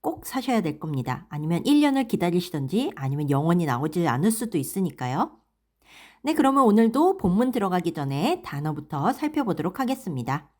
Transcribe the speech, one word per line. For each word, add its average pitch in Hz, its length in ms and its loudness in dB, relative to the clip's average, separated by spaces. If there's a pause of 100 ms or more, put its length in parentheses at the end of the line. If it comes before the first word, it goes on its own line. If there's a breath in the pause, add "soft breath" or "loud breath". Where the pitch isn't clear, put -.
꼭 - 240 -6
사셔야 247 340 0
될 151 200 -2
겁니다. 135 500 -6
아니면 160 360 -2
일 294 140 6
년을 269 300 2
기다리시던지 175 880 0
아니면 139 320 -2
영원히 160 360 2
나오지 151 440 0
않을 143 200 2
수도 220 280 -4
있으니까요. 143 840 -4 (800 loud breath)
네, 302 120 -2
그러면 269 320 4
오늘도 226 500 6
본문 220 360 2
들어가기 180 420 0
전에 156 500 -2
단어부터 147 680 -4
살펴보도록 233 680 -2
하겠습니다. 156 720 -4 (100)